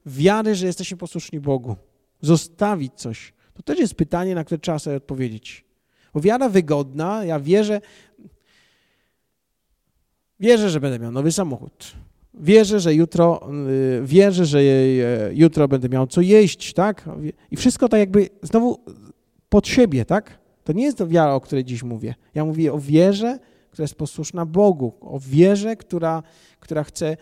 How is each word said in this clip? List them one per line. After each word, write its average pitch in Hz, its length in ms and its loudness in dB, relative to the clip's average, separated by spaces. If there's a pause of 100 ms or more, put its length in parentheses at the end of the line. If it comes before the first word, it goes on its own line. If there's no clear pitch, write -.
wiary, 196 500 0
że 185 100 -4
jesteśmy 180 320 -8
posłuszni 165 420 -12
Bogu? 131 360 -4 (460)
Zostawić 165 760 -2
coś? - 380 -14 (200)
To - 100 -20
też 302 160 -4
jest 240 160 -2
pytanie, 180 400 -4
na 165 80 -4
które 160 160 -8
trzeba 156 200 -6
sobie 143 160 -6
odpowiedzieć. 127 720 -10 (480)
Bo 147 80 -4
wiara 240 280 0
wygodna, 160 760 -2
ja 160 140 -4
wierzę, 208 420 0 (2500)
wierzę, 214 300 4
że 156 100 0
będę 131 200 -4
miał 117 120 -8
nowy 139 200 -2
samochód. 135 600 -8 (420)
Wierzę, 208 460 4
że 170 140 2
jutro, 170 560 2 (500)
y, 131 60 -6
wierzę, 180 400 4
że, 147 140 2
y, 131 760 2
jutro 156 340 4
będę 131 220 -2
miał 131 180 0
co 175 140 0
jeść, 196 520 4
tak? 185 360 -2 (420)
I 151 60 -8
wszystko 247 320 0
tak 220 100 4
jakby 196 300 2 (120)
znowu 226 380 -2 (680)
pod 208 180 4
siebie, 156 380 2
tak? - 340 -4 (240)
To 156 100 -4
nie 214 100 -2
jest 277 140 -2
to 185 100 -4
wiara, 160 260 2
o 135 80 -2
której 131 240 -4
dziś 123 180 -8
mówię. 120 320 -10 (180)
Ja 156 120 -4
mówię 156 280 0
o 151 60 -4
wierze, 196 600 2 (340)
która 160 100 -8
jest 143 120 -8
posłuszna 165 500 -8
Bogu, 160 560 2
o - 180 -14
wierze, 190 560 2
która, 165 480 -6 (360)
która 151 240 -6
chce 156 380 -6